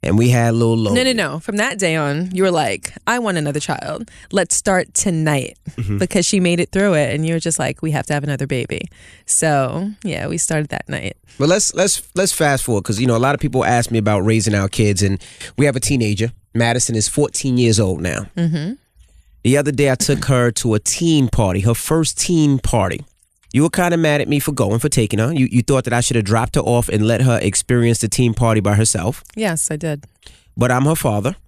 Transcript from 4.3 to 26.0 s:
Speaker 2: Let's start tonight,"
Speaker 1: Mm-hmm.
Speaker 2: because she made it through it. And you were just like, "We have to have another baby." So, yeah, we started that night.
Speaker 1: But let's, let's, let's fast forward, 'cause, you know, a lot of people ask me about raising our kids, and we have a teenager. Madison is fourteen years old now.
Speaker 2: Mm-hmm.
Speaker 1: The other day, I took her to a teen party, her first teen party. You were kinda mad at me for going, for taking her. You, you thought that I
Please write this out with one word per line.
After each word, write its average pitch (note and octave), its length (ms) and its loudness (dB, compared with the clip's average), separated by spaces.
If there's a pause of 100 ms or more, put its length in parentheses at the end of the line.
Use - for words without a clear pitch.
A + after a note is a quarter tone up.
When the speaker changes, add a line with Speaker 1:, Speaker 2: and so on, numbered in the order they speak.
Speaker 2:
Let's - 240 0
start F#3 400 0
tonight," D#3 640 0 (120)
Speaker 1:
Mm-hmm. G2+ 280 -4
Speaker 2:
because F3+ 260 0
she G#3 140 0
made F3 220 2
it - 100 -2
through F#3+ 240 2
it. D3 180 0
And D3+ 140 -2
you E3 80 -2
were E3 60 -2
just D#3+ 180 -4
like, D3 240 -4
"We D#3+ 80 -2
have C#3 160 -2
to D3+ 80 -2
have C#3+ 80 -2
another C#3 240 -4
baby." C3 360 -4 (440)
So, D3+ 640 0 (140)
yeah, - 240 -6
we E3 100 -6
started D3+ 300 -2
that - 200 -10
night. - 280 -8 (200)
Speaker 1:
But C#3+ 120 0
let's, G3 260 2
let's, F#3 280 0 (120)
let's F#3 180 0
fast C#3+ 320 2
forward, G#2 200 -2
'cause, G#2+ 160 -2
you B2+ 80 2
know, A2+ 80 4
a - 20 2
lot C3+ 160 2
of C3+ 60 -4
people C3 240 0
ask A#2+ 260 0
me A#2 80 0
about G#2 220 2
raising G#2+ 340 2
our G2 140 0
kids, G#2 340 0
and G2 180 0 (360)
we C#3+ 100 2
have C3+ 80 0
a B2 60 -4
teenager. A2+ 500 0 (240)
Madison A#2 400 0
is A2 140 -2
fourteen C#3 500 -2
years A2+ 220 4
old F#2 200 0
now. E2+ 260 -4 (100)
Speaker 2:
Mm-hmm. E3+ 380 -2 (680)
Speaker 1:
The B2+ 140 2
other C#3+ 160 0
day, C#3 180 2
I C3 60 2
took - 300 -2
her B2 260 2
to A2 220 0
a G#2+ 40 2
teen D#3 500 2
party, G2 340 2
her A#2 120 2
first - 440 -2
teen D3+ 420 2
party. - 440 0 (460)
You C3+ 120 2
were E3+ 80 2
kinda F3 260 0
mad D3+ 240 2
at - 80 -4
me D3 120 2
for D3+ 120 -4
going, A2+ 260 0
for D3+ 120 0
taking G#2+ 300 0
her. B2 120 0
You, C3+ 180 2
you A#2+ 120 2
thought C3 220 0
that C3 100 -4
I A#2+ 80 2